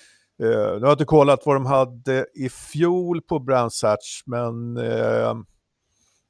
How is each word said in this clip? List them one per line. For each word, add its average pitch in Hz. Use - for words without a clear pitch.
eh, 110
jag 107
har 135
inte 147
kollat 143
vad 143
de 135
hade 131
i 131
fjol 170
på 160
Brands 123
Hatch, -
men, 120
eh, 113